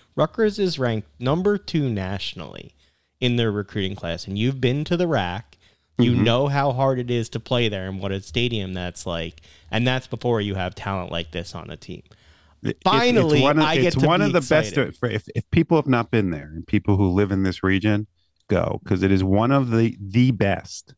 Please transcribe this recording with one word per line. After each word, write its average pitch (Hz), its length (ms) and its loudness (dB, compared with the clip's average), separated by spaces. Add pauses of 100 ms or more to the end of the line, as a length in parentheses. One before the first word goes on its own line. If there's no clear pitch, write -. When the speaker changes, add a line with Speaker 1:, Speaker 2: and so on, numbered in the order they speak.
(140)
Speaker 1:
Rutgers 208 440 -2
is 180 200 -2
ranked 117 300 -2 (100)
number 175 380 0
two 151 320 -2
nationally 92 840 -6 (460)
in 123 160 2
their 117 140 2
recruiting 101 460 -4
class. 85 300 -8
And 98 100 -6
you've 123 240 -2
been 131 240 0
to 175 120 -2
the 180 120 0
rac. 101 480 -4 (400)
You 123 160 4
Speaker 2:
Mm-hmm. 104 120 2
Speaker 1:
know 123 240 2
how 143 240 0
hard 135 260 0
it 120 120 -6
is 120 200 -2
to 113 100 -8
play 120 280 0
there 95 200 -4
and 95 120 -6
what 95 120 -4
a 98 80 -4
stadium 110 540 -4
that's 90 320 -8
like. 85 340 -6 (300)
And 113 160 0
that's 127 220 0
before 120 320 -2
you 101 160 -2
have 90 180 -4
talent 95 360 -6
like 85 200 -6
this 85 240 -8
on 82 140 -12
the 80 80 -12
team. - 260 -16 (600)
Speaker 2:
It, - 80 -2
it's, - 140 -8
Speaker 1:
Finally, 208 540 4
Speaker 2:
it's 139 60 6
one 147 160 4
of, 156 40 4
Speaker 1:
I 156 120 0
get 131 100 2
Speaker 2:
it's - 100 0
Speaker 1:
to 135 100 2
Speaker 2:
one 170 140 4
Speaker 1:
be - 60 2
Speaker 2:
of - 60 2
the 175 80 2
best, 143 360 0
Speaker 1:
excited. 135 200 -2 (180)
Speaker 2:
if, 110 200 -6
if - 160 -6
people 160 280 2
have 143 100 0
not 120 220 2
been 101 200 2
there 73 240 -8
and 82 120 -12
people 101 300 2
who 95 120 4
live 92 240 2
in 98 120 0
this 92 180 -2
region, 101 440 2 (420)
go, 85 360 0
'cause 92 180 0
it 95 100 4
is 95 120 4
one 104 280 2
of 135 180 2
the, 113 300 2
the 117 320 4
best - 640 -4